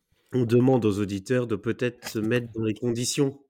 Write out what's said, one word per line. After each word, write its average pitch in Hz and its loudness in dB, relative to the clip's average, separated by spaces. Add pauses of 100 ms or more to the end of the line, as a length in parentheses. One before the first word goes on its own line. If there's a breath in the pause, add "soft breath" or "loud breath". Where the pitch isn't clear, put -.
(320)
on 127 0
demande 120 4
aux 101 2
auditeurs 101 -2
de 110 -4
peut-être 113 -6
se 120 -6
mettre 117 -2
dans 110 -6
les 110 -2
conditions 123 -2 (100)